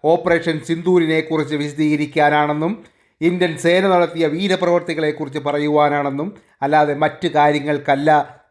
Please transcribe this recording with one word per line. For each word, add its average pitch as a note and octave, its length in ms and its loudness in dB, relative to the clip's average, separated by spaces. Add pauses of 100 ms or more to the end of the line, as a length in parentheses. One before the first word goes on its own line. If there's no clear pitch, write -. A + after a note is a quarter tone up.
ഓപ്പറേഷൻ E3 560 0
സിന്ദൂരിനെ E3 600 0
കുറിച്ച് D#3 360 -4
വിശദീകരിക്കാനാണെന്നും D3 1160 0 (480)
ഇന്ത്യൻ F3 380 0
സേന F3 280 2
നടത്തിയ E3+ 400 2
വീരപ്രവർത്തികളെക്കുറിച്ച് D#3+ 1120 -2
പറയുവാനാണെന്നും D3 880 0 (340)
അല്ലാതെ D3 320 2
മറ്റു D3+ 340 -2
കാര്യങ്ങൾക്കല്ല D3 840 2 (400)